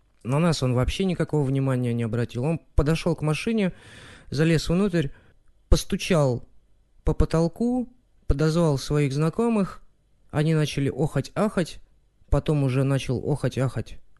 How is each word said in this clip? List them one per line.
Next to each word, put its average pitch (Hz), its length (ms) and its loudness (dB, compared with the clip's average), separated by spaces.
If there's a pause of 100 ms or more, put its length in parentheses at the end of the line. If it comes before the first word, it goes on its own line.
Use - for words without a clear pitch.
(240)
На 135 160 -2
нас 165 240 2
он 127 100 0
вообще 127 320 0
никакого 156 380 0
внимания 131 500 0
не 117 100 -2
обратил. 117 400 -4
Он 160 160 -2 (160)
подошёл 160 400 2
к - 60 -8
машине, 185 520 0 (560)
залез 156 400 2
внутрь, 170 400 0 (600)
постучал 151 800 2 (560)
по 160 100 0
потолку, 226 760 0 (380)
подозвал 156 500 2
своих 147 360 0
знакомых. 196 680 0 (480)
Они 151 240 0
начали 143 360 0
охать-ахать. 160 920 -2 (500)
Потом 147 340 2
уже 131 200 2
начал 131 360 -2 (100)
охать-ахать 127 680 -4 (200)